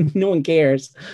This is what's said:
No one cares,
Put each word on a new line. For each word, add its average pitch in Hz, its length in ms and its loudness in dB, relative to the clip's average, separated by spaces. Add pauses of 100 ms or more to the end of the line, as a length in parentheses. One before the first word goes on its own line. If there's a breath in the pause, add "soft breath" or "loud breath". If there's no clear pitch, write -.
(140)
No 196 160 0
one 165 120 0
cares, 139 520 0 (200 loud breath)